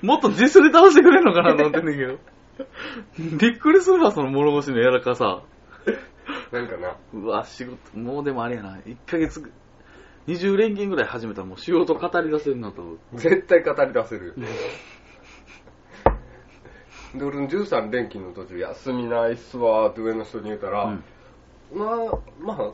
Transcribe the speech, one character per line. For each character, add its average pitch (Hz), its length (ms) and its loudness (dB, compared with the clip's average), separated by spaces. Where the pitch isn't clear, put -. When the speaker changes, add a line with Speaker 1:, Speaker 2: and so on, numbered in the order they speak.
Speaker 1:
も 262 140 4
っ - 40 -4
と 247 80 2
自 208 200 2
主 359 120 10
で 302 100 6
倒 339 200 10
し 294 40 2
て 349 60 12
く 359 80 8
れ 370 120 8
ん - 20 2
の 196 100 4
か 175 80 4
な 170 140 4
と 147 80 2
思 151 60 2
っ - 20 -2
て 160 100 -2
ん 165 60 -8
ね 147 80 -4
ん - 20 -8
け 131 80 -4
ど。 131 120 -10
び 233 160 4
っ - 20 -20
く 302 140 2
り 370 100 8
す 370 100 2
る 349 120 4
わ、 208 80 4
そ 151 100 -4
の 135 80 -2
物 143 220 2
腰 143 160 -2
の 131 80 -4
柔 117 160 2
ら 127 100 0
か 123 140 -2
さ。 98 260 -2
Speaker 2:
な 120 100 -6
ん 120 60 -10
か - 100 -12
な。 - 200 -10
Speaker 1:
う 104 120 -12
わ、 110 200 -4
仕 - 200 -16
事、 - 320 -20
も 127 240 -8
う - 20 -10
で 143 80 -4
も 123 120 -6
あ 117 60 -6
れ 123 80 -8
や 104 60 -14
な。 95 220 -16
一 120 100 -16
ヶ 170 80 -4
月、 151 340 -6
二 170 100 -6
十 196 180 -2
連 214 160 2
勤 202 180 -6
ぐ 185 80 -4
ら 113 80 0
い - 20 -12
始 113 180 -10
め 107 80 -10
た 98 80 -10
ら 95 60 -12
も 92 80 -16
う - 20 -20
仕 - 140 -8
事 170 240 0
語 175 260 -4
り 156 80 -6
出 151 100 -2
せ 147 120 -6
る 127 60 -6
な 104 140 -12
と 90 100 -18
思 85 120 -16
う。 - 60 -20
Speaker 2:
絶 156 300 4
対 175 200 6
語 143 220 2
り 127 80 -10
出 117 120 0
せ 107 140 -10
る。 - 160 -14
Speaker 1:
う 131 40 -16
ん。 - 20 -14
Speaker 2:
で、 143 60 -8
俺 143 160 -8
の 139 60 -6
十 196 180 -4
三 110 260 -4
連 120 180 -4
勤 95 160 -16
の 87 80 -16
途 92 120 -16
中、 90 120 -16
休 92 360 -10
み 120 140 -6
な 117 200 -2
い 117 60 -2
っ - 20 -6
す - 220 -18
わ 110 300 2
ー - 40 0
っ - 20 -18
て 113 80 -12
上 113 120 -4
の 110 120 -6
人 110 140 -14
に 101 60 -14
言 107 100 -10
う - 40 -16
た 98 100 -10
ら、 101 140 -4
Speaker 1:
う 104 80 -6
ん。 87 120 -10
Speaker 2:
ま 208 120 -8
あ、 226 340 -4
ま 208 140 -10
あ、 208 200 -8